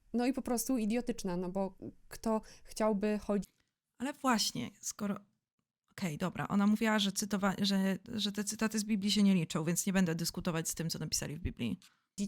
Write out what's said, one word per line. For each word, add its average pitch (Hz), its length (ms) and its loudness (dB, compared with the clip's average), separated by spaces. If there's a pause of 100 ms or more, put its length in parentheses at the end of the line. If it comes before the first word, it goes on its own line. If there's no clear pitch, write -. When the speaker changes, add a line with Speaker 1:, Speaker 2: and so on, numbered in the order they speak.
(120)
Speaker 1:
no 240 140 2
i 262 60 2
po 247 100 -4
prostu 247 360 0
idiotyczna, 220 580 0
no 180 120 -2
bo 190 260 -2 (340)
kto 220 320 -2 (240)
chciałby 214 540 0
chodzić 202 260 0 (560)
Speaker 2:
Ale 277 120 -4
właśnie, 226 580 0 (100)
skoro, - 360 -4 (760)
okej, 156 260 -6
dobra, - 300 -4
ona 202 180 4
mówiła, 214 320 4
że 202 140 2
cytowa-, 202 420 0 (100)
że, 190 340 2 (140)
że 202 200 -2
te 202 120 -4
cytaty 214 340 -2
z 208 60 -2
Biblii 208 260 0
się 208 120 4
nie 196 120 8
liczą, 160 300 0
więc 170 220 0
nie 196 60 0
będę 175 220 4
dyskutować 165 540 -2
z - 60 -4
tym, 165 160 -2
co - 80 -6
napisali 151 380 -4
w 170 40 -10
Biblii. 214 380 -4 (480)